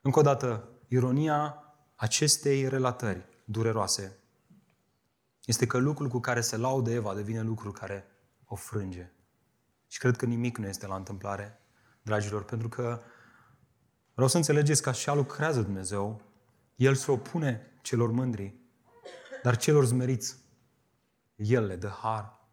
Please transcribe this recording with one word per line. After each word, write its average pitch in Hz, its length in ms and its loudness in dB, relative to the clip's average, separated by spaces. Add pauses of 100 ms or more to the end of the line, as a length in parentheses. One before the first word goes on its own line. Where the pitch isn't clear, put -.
Încă 139 180 4
o - 20 8
dată, 127 480 2 (180)
ironia 147 760 0 (320)
acestei 139 720 2
relatări 123 560 -2 (200)
dureroase 107 720 -2 (1300)
este 117 220 2
că 127 100 0
lucrul 147 300 0
cu 120 120 -2
care 120 220 0
se 113 160 -4
laudă 123 340 0
Eva 104 220 -2
devine 107 280 -4
lucrul 110 300 -4
care 98 340 -10 (400)
o 104 100 -10
frânge. 92 560 -8 (760)
Și - 120 -14
cred 123 160 4
că - 100 -4
nimic 120 320 -2
nu 104 100 -4
este 98 200 -8
la 95 80 -4
întâmplare, 101 680 -8 (400)
dragilor, 104 420 -2
pentru 113 260 -6
că 117 320 -4 (1120)
vreau 127 160 4
să 175 80 4
înțelegeți 151 440 4
că - 80 -2
așa 135 240 -2
lucrează 147 480 0
Dumnezeu. 101 600 -4 (540)
El 135 200 4
se 139 160 -2
opune 131 680 -2
celor 117 300 0
mândri, 117 440 -2 (880)
dar 123 140 4
celor 147 280 6
zmeriți 127 500 0 (1000)
El 110 300 2
le 92 100 -4
dă 92 120 -8
har. 110 520 -6 (140)